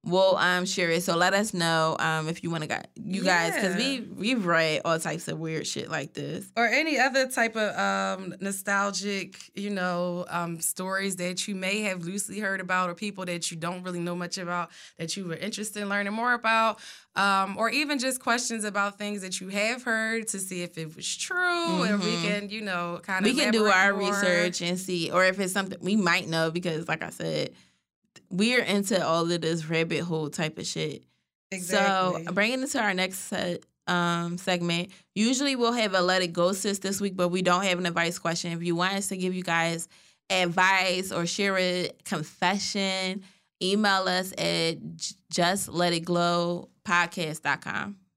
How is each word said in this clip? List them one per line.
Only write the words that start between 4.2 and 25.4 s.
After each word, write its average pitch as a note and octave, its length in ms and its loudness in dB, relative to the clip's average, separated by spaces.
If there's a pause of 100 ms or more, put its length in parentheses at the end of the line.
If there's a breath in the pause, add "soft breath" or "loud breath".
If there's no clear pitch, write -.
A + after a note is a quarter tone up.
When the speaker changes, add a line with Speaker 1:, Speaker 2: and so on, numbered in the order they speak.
Speaker 1:
read D#3+ 400 4
all E3 120 2
types D#3+ 300 -4
of D#3+ 120 -6
weird D#3+ 280 -4
shit - 220 -6
like D3 240 -6
this. D#3 320 -8 (100)
Speaker 2:
Or A#3 100 2
any C#4 340 2
other C4 280 4
type A3+ 300 0
of, G#3 200 -2
um, F#3+ 640 -2
nostalgic, G3 960 -2 (180)
you G3+ 160 -6
know, F3+ 580 -2
um, E3+ 320 -4
stories F#3+ 560 -4
that F3+ 320 -4
you G3+ 60 -4
may F#3+ 260 -2
have F#3 240 -4
loosely G3 340 -6
heard F#3+ 220 -2
about F#3 280 0
or F3 60 -6
people F#3+ 300 -6
that F3 260 -4
you E3 60 -10
don't F3+ 260 -6
really F3+ 160 -6
know F3 160 -4
much F3 220 -6
about F3 340 -4 (280 loud breath)
that E3 180 -6
you F#3+ 80 -8
were D#3+ 100 -6
interested - 460 -8
in G3+ 80 -4
learning G3+ 240 0
more A#3 180 0
about, A3+ 480 2 (380 loud breath)
um, G3 400 4
or A3 120 2
even C#4+ 300 0
just B3+ 220 -2
questions A#3 420 -2
about G3+ 340 -2
things G#3 240 -6
that F#3 200 -8
you F#3 80 -10
have A3 340 -2
heard A3 460 -2
to G3 100 -4
see F#3 220 -6
if F3 160 -8
it D#3+ 180 -10
was - 220 -6
true, F4 680 0
and G#3 180 2
we - 100 0
Speaker 1:
Mm-hmm. - 140 0
Speaker 2:
can, G3+ 240 -2
you G#3+ 120 -8
know, F3 440 -4
kinda G3 240 2
Speaker 1:
We C4 60 2
can C4 160 2
do A3 140 4
Speaker 2:
elaborate G3 100 6
Speaker 1:
our G3 240 6
Speaker 2:
more. G3+ 140 2
Speaker 1:
research F3+ 480 2
and F3+ 180 0
see, F3+ 320 -2
or F#3 140 4
if F#3+ 160 2